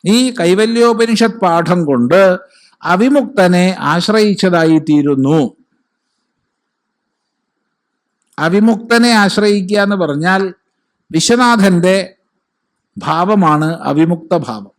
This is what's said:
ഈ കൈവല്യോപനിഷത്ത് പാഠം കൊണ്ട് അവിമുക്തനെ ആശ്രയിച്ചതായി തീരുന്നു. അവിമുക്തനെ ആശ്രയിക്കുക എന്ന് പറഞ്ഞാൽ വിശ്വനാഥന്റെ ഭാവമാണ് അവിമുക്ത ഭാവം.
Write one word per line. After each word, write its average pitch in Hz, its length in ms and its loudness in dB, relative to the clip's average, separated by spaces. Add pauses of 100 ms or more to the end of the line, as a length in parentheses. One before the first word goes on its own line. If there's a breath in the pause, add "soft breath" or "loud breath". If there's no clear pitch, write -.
ഈ 240 260 0
കൈവല്യോപനിഷത്ത് 226 1040 0
പാഠം 170 480 0
കൊണ്ട് 156 540 2 (440 soft breath)
അവിമുക്തനെ 185 960 0
ആശ്രയിച്ചതായി 175 1000 0
തീരുന്നു. 147 800 0 (2750)
അവിമുക്തനെ 226 720 0
ആശ്രയിക്കുക 208 680 0
എന്ന് 202 180 -2
പറഞ്ഞാൽ 180 580 -2 (560)
വിശ്വനാഥന്റെ 190 1040 0 (840)
ഭാവമാണ് 160 680 0
അവിമുക്ത 165 720 -2
ഭാവം. 110 420 -8